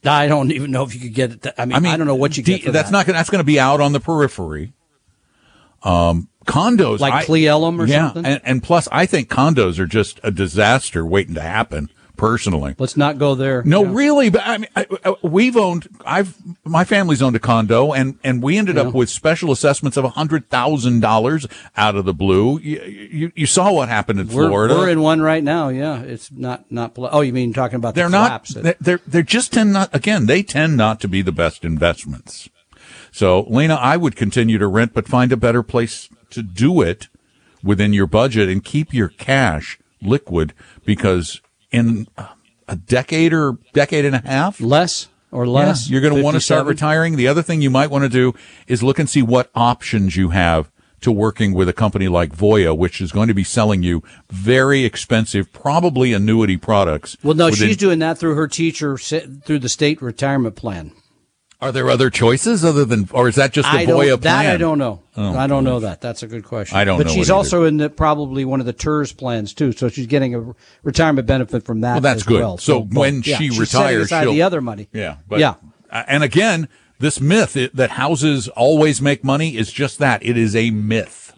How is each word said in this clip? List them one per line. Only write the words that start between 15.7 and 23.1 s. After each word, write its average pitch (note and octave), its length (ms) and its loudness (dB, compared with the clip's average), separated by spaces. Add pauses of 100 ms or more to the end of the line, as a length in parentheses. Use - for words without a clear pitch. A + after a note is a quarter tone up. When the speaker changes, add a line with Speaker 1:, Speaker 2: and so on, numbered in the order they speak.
Speaker 2:
I've, F#3 300 -4 (300)
my E3 180 0
family's F3+ 400 0
owned B2+ 140 2
a - 20 0
condo, A#2 540 2
and, C3+ 320 -2
and B2+ 180 -2
we D#3 160 0
ended F#3+ 160 -2
Speaker 1:
Yeah. D3 140 2
Speaker 2:
up A#2+ 60 -6
with B2 140 2
special D#3+ 440 -2
assessments C#3 440 0
of C3+ 80 0
a B2+ 40 -2
hundred D3+ 420 -4
thousand B2 480 0
dollars A2+ 480 2 (300)
out G#2+ 180 2
of G2 120 -2
the F#2+ 60 0
blue. G2 460 2
You, D3+ 240 -8
you, E3 540 -8